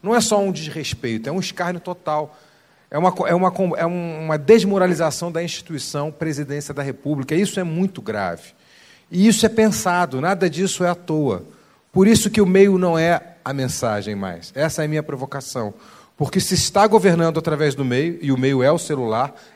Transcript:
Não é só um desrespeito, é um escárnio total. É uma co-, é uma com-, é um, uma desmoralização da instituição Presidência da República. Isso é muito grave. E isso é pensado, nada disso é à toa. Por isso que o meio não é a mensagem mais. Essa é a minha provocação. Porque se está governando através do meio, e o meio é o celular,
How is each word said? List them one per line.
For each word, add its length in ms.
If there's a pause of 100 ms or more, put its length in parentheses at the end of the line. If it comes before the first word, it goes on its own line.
Não 100
é 80
só 180
um 120
desrespeito, 760
é 40
um 80
escárnio 420
total. 560 (520)
É 80
uma 140
co-, 160
é 80
uma 160
com-, 240
é 100
um, 380
uma 140
desmoralização 920
da 140
instituição 680
Presidência 640
da 80
República. 540
Isso 240
é 40
muito 380
grave. 520 (580)
E 160
isso 180
é 40
pensado, 720
nada 280
disso 360
é 40
à 60
toa. 480 (480)
Por 160
isso 220
que 100
o 60
meio 320
não 200
é 460
a 80
mensagem 640
mais. 400
Essa 280
é 20
a 20
minha 160
provocação. 680 (420)
Porque 240
se 140
está 340
governando 500
através 380
do 80
meio, 380
e 100
o 60
meio 260
é 80
o 60
celular, 580 (200)